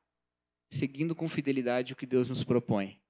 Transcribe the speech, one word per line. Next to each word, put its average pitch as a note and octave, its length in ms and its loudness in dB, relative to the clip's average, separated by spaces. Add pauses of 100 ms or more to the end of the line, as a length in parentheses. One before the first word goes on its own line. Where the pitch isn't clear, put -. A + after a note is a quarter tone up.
(720)
seguindo C#3+ 440 0
com E3 120 -4
fidelidade C3 680 0
o - 20 -10
que - 100 -10
Deus B2+ 220 2
nos B2 160 0
propõe. A2 640 0